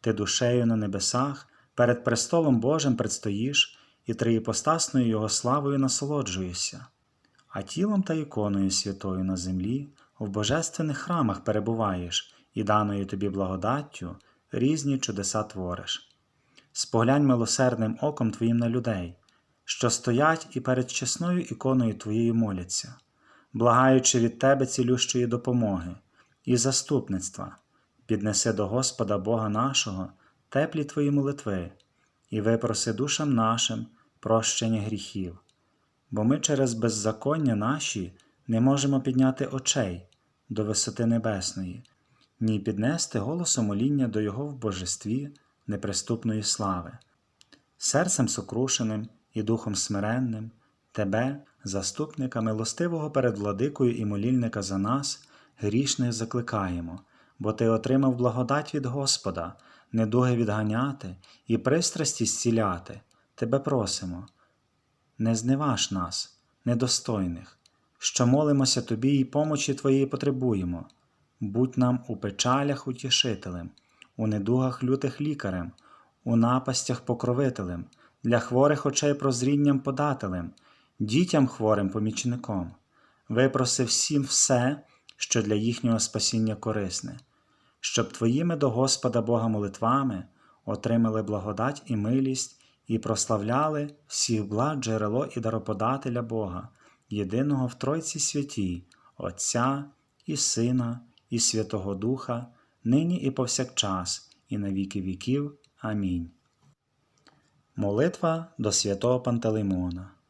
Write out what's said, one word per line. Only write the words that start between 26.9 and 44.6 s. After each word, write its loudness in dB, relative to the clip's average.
Піднеси 0
до 0
Господа -2
Бога -2
нашого -2
теплі 0
твої 0
молитви -2
і -2
випроси 2
душам 0
нашим 2
прощення 2
гріхів. -6
Бо 0
ми 4
через 2
беззаконня 0
наші -2
не 2
можемо 4
підняти 2
очей -2
до -2
висоти 0
небесної, 0
ні 2
піднести -2
голосу -2
моління 2
до 0
Його -2
в -8
божестві -4